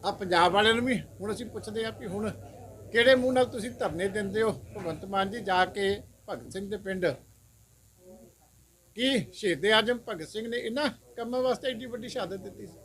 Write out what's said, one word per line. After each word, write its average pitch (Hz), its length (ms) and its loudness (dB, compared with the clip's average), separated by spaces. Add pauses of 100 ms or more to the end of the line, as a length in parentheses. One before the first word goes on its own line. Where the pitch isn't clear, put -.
ਆ 190 60 0
ਪੰਜਾਬ 180 420 4
ਵਾਲਿਆਂ 214 220 6
ਨੂੰ 240 100 0
ਵੀ 247 160 0
ਹੁਣ 202 320 -8
ਅਸੀਂ 220 140 -8
ਪੁੱਛਦੇ 220 380 -8
ਹਾਂ 220 80 -6
ਕਿ - 140 -12
ਹੁਣ 202 240 -4 (600)
ਕਿਹੜੇ 233 220 10
ਮੂੰਹ 254 180 4
ਨਾਲ 254 120 6
ਤੁਸੀਂ 240 260 -6
ਧਰਨੇ 196 380 -2
ਦਿੰਦੇ 202 340 -2
ਹੋ? 220 100 4
ਭਗਵੰਤ 170 520 -8
ਮਾਨ 196 260 0
ਜੀ 233 100 -8
ਜਾ 185 240 4
ਕੇ 196 380 -2 (260)
ਭਗਤ 143 240 -10
ਸਿੰਘ 196 180 -8
ਦੇ 208 60 -6
ਪਿੰਡ 190 300 -2 (1900)
ਕੀ 240 380 0
ਸ਼ਹੀਦ 165 320 -2
ਏ 214 80 4
ਆਜ਼ਮ 220 260 4 (100)
ਭਗਤ 185 200 -8
ਸਿੰਘ 220 200 -8
ਨੇ 233 80 -6
ਇਹਨਾਂ 247 320 -2 (280)
ਕੰਮਾਂ 240 260 -4
ਵਾਸਤੇ 254 260 0
ਏਡੀ 254 180 -6
ਵੱਡੀ 240 220 -10
ਸ਼ਹਾਦਤ 196 300 -6
ਦਿੱਤੀ 190 280 -14
ਸੀ? 165 180 -18